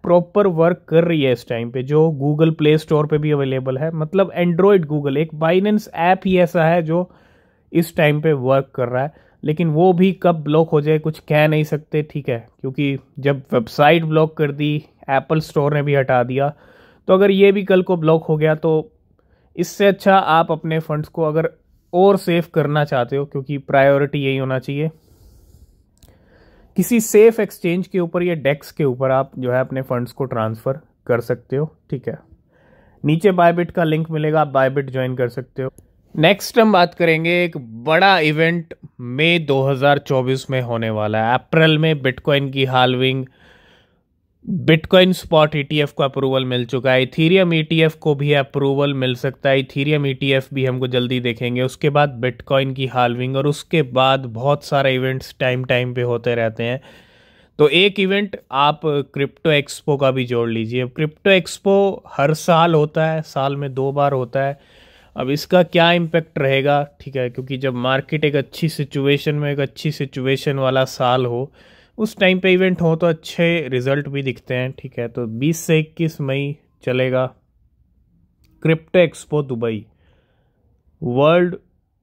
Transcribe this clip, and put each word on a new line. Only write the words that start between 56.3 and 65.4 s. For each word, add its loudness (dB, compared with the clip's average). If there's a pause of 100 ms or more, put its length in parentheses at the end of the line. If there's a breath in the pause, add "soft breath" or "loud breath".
रहते -2
हैं। -4 (800 soft breath)
तो 6
एक 2
इवेंट -2 (120)
आप 0
क्रिप्टो -4
एक्सपो -2
का 2
भी -2
जोड़ -2
लीजिए। -4
अब -6
क्रिप्टो -4
एक्सपो 0
हर -2
साल 2
होता 0
है, -4
साल -4
में -8
दो -4
बार 0
होता -2
है। -6 (560 soft breath)
अब -4
इसका 2